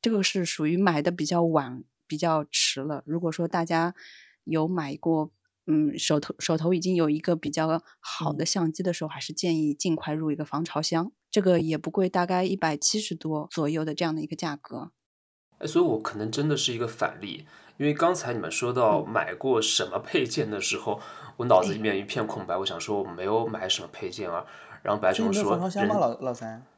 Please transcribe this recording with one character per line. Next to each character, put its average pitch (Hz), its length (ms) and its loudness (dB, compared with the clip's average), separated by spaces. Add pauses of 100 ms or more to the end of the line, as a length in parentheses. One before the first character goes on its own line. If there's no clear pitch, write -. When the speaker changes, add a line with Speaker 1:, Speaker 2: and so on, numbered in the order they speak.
Speaker 1:
这 233 100 2
个 208 120 2
是 185 220 0
属 160 220 -2
于 165 100 2
买 175 240 4
的 165 100 2
比 175 140 -2
较 170 180 2
晚， 135 400 0 (240)
比 156 100 -6
较 156 340 2
迟 - 320 0
了。 147 240 -4
如 156 120 -2
果 170 140 -2
说 165 160 -2
大 170 160 0
家 170 300 0 (500)
有 160 240 2
买 156 280 -2
过， 156 340 0 (360)
嗯， 151 320 2
手 151 220 2
头， - 180 -8
手 - 180 0
头 160 160 2
已 180 80 2
经 180 140 0
有 165 160 4
一 151 80 2
个 170 160 2
比 160 160 -4
较 160 320 0 (180)
好 - 320 -4
的 151 140 -2
相 170 240 0
机 160 120 -6
的 180 100 0
时 170 100 -4
候， 156 60 -4
Speaker 2:
嗯。 - 40 -10
Speaker 1:
还 139 80 -12
是 - 120 -10
建 170 240 0
议 151 180 2
尽 160 220 0
快 151 180 -2
入 156 160 -2
一 143 60 0
个 151 80 -4
防 147 180 -4
潮 165 200 -2
箱。 170 280 0 (200)
这 208 120 2
个 180 180 6
也 160 160 0
不 160 140 -4
贵， 185 180 2
大 180 160 2
概 180 180 2
一 190 140 0
百 156 180 0
七 147 240 0
十 214 160 -4
多 156 360 -4
左 151 180 0
右 156 160 0
的 156 100 -2
这 147 80 -2
样 160 120 0
的 156 80 -4
一 156 40 -6
个 156 80 -8
价 151 220 -6
格。 - 360 -12 (680)
Speaker 3:
哎， - 80 -8
所 170 160 4
以 - 20 8
我 117 160 2
可 - 160 -8
能 110 140 -4
真 143 180 0
的 147 80 2
是 - 160 0
一 113 60 -4
个 117 100 -2
反 - 320 -2
例， 98 260 -10 (300)
因 139 80 -2
为 147 80 4
刚 170 220 4
才 143 180 -4
你 120 60 -2
们 85 120 -6
说 120 220 -2
到 113 320 4
买 95 300 -2
过 123 260 2
什 - 240 0
么 90 140 -4
配 - 260 0
件 117 260 -4
的 104 80 -4
时 - 200 -2
候， 104 160 -2
Speaker 1:
嗯。 - 440 -16
Speaker 3:
我 120 80 -2
脑 98 160 8
子 92 120 0
里 107 40 -6
面 107 200 0
一 98 40 -4
片 110 240 -4
空 104 200 -8
白， 90 80 -2
Speaker 1:
哎。 90 40 -2
Speaker 3:
我 98 60 -2
想 87 160 -4
说 101 220 -2
我 - 20 -2
没 90 200 -8
有 113 220 2
买 95 220 -4
什 92 140 -2
么 85 100 -12
配 - 160 -8
件 92 220 -6
啊。 85 160 -6 (360)
然 104 120 0
后 104 40 -4
白 95 140 4
熊 214 180 2
说 196 280 2
人 185 120 -2
Speaker 2:
所 202 120 0
以 - 20 4
你 202 60 2
没 208 40 2
有 202 60 4
防 - 0 -
潮 139 80 4
箱 - 20 2
吗， 117 100 -6
老， - 0 -
老 127 120 -4
三？ 113 320 -12 (140)